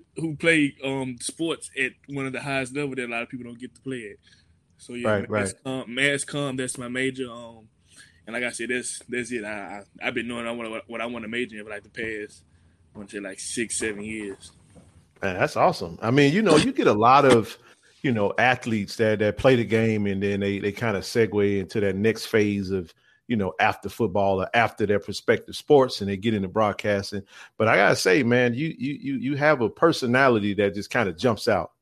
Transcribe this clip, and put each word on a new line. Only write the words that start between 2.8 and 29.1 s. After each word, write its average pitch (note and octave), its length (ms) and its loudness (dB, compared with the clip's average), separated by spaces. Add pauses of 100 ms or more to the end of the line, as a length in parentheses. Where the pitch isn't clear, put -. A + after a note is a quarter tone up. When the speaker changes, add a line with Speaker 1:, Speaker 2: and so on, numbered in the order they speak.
Speaker 1:
that B2+ 100 -6
a A#2+ 80 -10
lot A#2 80 -6
of A#2+ 80 -10
people B2 160 -12
don't A#2+ 160 -18
get B2+ 140 -16
to - 80 -20
play A#2+ 300 -10
at. G#2 40 -20 (680)
So, A#2+ 120 -16
yeah, A#2+ 160 -2
Speaker 2:
Right, G2+ 200 -2
Speaker 1:
mass G#2 240 -2 (100)
Speaker 2:
right. C3 220 -8
Speaker 1:
comm, - 80 -20
mass C#3+ 300 0
comm, C#3+ 320 -6
that's B2+ 200 -6
my B2 120 -10
major. B2+ 420 -6
Um, A#2 380 -20 (580)
and A2 80 -14
like B2 80 -4
I A#2+ 80 -2
said, A#2 200 -8
that's, B2 280 -4 (100)
that's A#2+ 220 -6
it. A2+ 140 -6
I, G2+ 400 -12 (180)
I, A#2+ 60 -2
I've B2+ 60 -6
been A#2 120 -4
knowing A#2+ 180 -8
I A#2 60 -6
wanna, A2+ 380 -8
what A#2 120 -10
I A2+ 60 -6
wanna A#2 220 -10
major A2+ 280 -6
in G#2 60 -14
for, G#2+ 80 -16
like, G#2 140 -14
the G#2 40 -20
past, A2 540 -12 (500)
I G#2 60 -20
wanna G2+ 100 -16
say, G#2 120 -12
like, G2 180 -14
six, - 380 -6
seven G#2 260 -6
years. G#2+ 480 -10 (720)
Speaker 2:
Man, F#2+ 160 -4
that's C#3+ 180 0
awesome. A2 460 0
I A2 80 0
mean, C#3+ 220 6
you G#3 100 2
know, E3 140 6
you A3+ 160 4
get A3+ 160 2
a A#2+ 40 6
lot B2 320 6
of, A#2 320 6 (460)
you C#3 80 0
know, G#2 280 0
athletes A#2 580 0
that, G#2+ 240 2
that G#2 180 0
play C3 160 6
the A#2 100 2
game A2 420 0
and G2 140 -2
then G2+ 200 0
they, G2+ 180 0
they G2+ 140 -2
kinda G#2+ 260 -2
segue G2+ 640 2
into F#2+ 180 -6
that G2+ 160 0
next G#2+ 320 0
phase G2+ 460 0
of, F#2 200 -6 (360)
you A#2+ 80 -2
know, F#2+ 240 -2
after G2+ 280 0
football G2 540 0
or F#2 100 -4
after A2+ 320 2
their G2+ 140 2
prospective - 560 -2
sports C3 460 4
and G2+ 100 -4
they G2 60 -4
get A2 180 0
into G2 140 -2
broadcasting. G2+ 760 -2 (340)
But A2 120 4
I C#3 80 6
gotta F#3 180 6
say, E3+ 300 4
man, A#2+ 280 4
you, D3+ 240 -4
you, C#3+ 180 -6
you, C3+ 200 -6